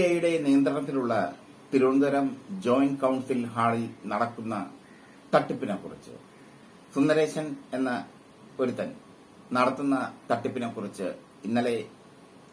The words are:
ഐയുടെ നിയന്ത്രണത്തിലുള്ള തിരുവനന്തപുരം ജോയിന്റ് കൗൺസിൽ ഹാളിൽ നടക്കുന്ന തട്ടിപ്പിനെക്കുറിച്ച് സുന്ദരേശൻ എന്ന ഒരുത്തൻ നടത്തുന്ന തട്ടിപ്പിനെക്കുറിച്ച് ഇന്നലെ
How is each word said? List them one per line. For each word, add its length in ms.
ഐയുടെ 260
നിയന്ത്രണത്തിലുള്ള 680
തിരുവനന്തപുരം 640
ജോയിന്റ് 380
കൗൺസിൽ 500
ഹാളിൽ 300
നടക്കുന്ന 440
തട്ടിപ്പിനെക്കുറിച്ച് 800
സുന്ദരേശൻ 500
എന്ന 140
ഒരുത്തൻ 280
നടത്തുന്ന 380
തട്ടിപ്പിനെക്കുറിച്ച് 760
ഇന്നലെ 300